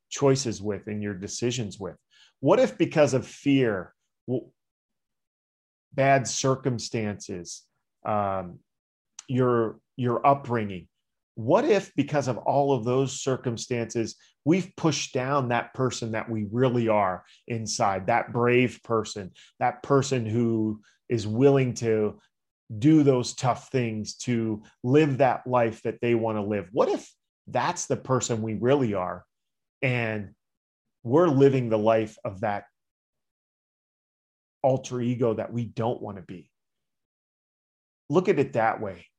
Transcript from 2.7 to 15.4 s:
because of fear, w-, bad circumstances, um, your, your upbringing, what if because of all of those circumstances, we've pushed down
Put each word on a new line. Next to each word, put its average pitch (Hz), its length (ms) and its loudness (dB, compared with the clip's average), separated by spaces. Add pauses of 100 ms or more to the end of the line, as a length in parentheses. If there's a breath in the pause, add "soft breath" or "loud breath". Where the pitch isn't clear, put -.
because 147 360 2
of 127 140 0
fear, 120 680 0 (320)
w-, 123 240 -6 (1400)
bad 135 380 2
circumstances, 110 1300 -4 (420)
um, 98 540 -4 (680)
your, 123 520 0 (160)
your 120 300 -2
upbringing, 117 640 0 (480)
what 151 300 2
if 220 280 0
because 139 340 -2
of 117 100 -2
all 139 360 0
of 117 100 -2
those 131 380 -2
circumstances, 117 960 -4 (280 soft breath)
we've 180 320 0
pushed - 380 -2
down 131 360 -2